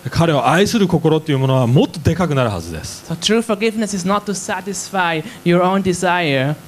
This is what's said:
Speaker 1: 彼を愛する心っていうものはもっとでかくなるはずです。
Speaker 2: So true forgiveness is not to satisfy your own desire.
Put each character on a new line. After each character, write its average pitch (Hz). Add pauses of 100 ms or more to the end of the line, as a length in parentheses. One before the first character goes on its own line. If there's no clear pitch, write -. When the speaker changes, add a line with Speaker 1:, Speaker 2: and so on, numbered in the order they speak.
Speaker 1:
彼 165
を 127
愛 175
す 202
る 196
心 156
っ -
て 156
い -
う 135
も 131
の 131
は 127
も 135
っ 294
と -
で 156
か 175
く 147
な 131
る 117
は 95
ず 82
で 78
す。 -
Speaker 2:
So 165
true 208
forgiveness 214
is 180
not 202
to 208
satisfy 185 (220)
your 175
own 190
desire. 175 (140)